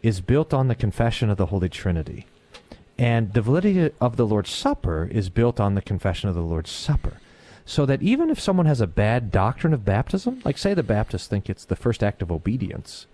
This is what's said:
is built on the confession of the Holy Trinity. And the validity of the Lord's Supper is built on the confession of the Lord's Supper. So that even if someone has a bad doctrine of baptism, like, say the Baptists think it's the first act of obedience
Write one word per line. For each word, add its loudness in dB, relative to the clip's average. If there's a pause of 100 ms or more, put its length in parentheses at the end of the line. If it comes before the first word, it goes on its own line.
is 0
built 2
on 2
the 2
confession 0
of 2
the 2
Holy 0
Trinity. -4 (720)
And 2
the 2
validity 2 (100)
of 0
the 4
Lord's 0
Supper -2
is -2
built 2
on 2
the 0
confession -2
of -2
the -2
Lord's -4
Supper. -2 (520)
So 0
that 0
even 2
if 0
someone 2
has 2
a 2
bad 0
doctrine 2
of -2
baptism, 0
like, -2
say 0
the 0
Baptists -2
think -2
it's -8
the -4
first -2
act -2
of -4
obedience -6